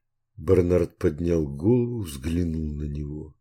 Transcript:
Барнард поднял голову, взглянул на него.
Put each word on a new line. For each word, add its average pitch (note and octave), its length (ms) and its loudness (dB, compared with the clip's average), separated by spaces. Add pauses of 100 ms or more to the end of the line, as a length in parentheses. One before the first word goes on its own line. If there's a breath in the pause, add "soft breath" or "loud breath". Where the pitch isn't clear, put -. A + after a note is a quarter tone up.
(360)
Барнард F2 640 2
поднял E2 480 0
голову, A2+ 560 0
взглянул D#2+ 720 -4
на D2 100 -6
него. D2 560 -8